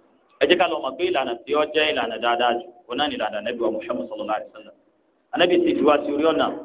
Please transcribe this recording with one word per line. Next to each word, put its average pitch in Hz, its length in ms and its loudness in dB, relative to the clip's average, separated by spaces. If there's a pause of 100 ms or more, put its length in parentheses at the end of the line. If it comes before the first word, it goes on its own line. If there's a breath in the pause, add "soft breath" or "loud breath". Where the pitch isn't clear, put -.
(420)
Ẹ 135 40 2
jẹ́ 175 120 6
ká 180 100 4
lọ 160 100 -2
mọ̀ 135 160 -4
pé 175 100 -6
ìlànà 135 320 0
tí - 160 -10
ó 151 120 2
jẹ́ 151 240 0
ìlànà 120 300 -2
dáadáa 120 360 2
jù, 120 120 -6 (160)
òun 120 140 -8
náà 147 120 0
ni 131 80 -6
ìlànà 107 220 -4
Ànábì 117 220 -6
wa 113 120 0
Muhammad 120 340 -6
sallallahu 107 320 -6
alaihi - 120 -10
wa - 60 -20
sallam. 107 200 -20 (580)
Ànábì 175 220 4
sì 165 160 2
fi 139 120 0
wá 147 140 6
sí - 140 -2
orí 143 140 0
ọ̀nà 147 200 2 (200)